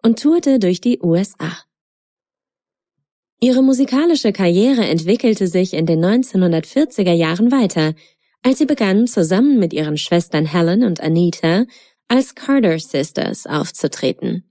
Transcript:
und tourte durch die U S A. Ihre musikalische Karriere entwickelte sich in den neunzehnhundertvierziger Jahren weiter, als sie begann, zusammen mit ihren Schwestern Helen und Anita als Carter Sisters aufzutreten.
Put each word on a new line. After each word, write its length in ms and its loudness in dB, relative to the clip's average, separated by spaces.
und 180 2
tourte 380 2
durch 240 0
die 180 -2
U 140 0
S 240 -2
A. 180 -10
Ihre 220 4
musikalische 680 2
Karriere 520 2
entwickelte 640 0
sich 260 -2
in 140 -2
den 140 0
neunzehnhundertvierziger 1120 0
Jahren 360 2
weiter, 440 0
als 160 2
sie 80 0
begann, 400 0
zusammen 520 2
mit 140 0
ihren 240 -4
Schwestern 480 -2
Helen 400 0
und 160 -2
Anita 640 0
als 260 0
Carter 440 0
Sisters 680 -6
aufzutreten. 1040 -6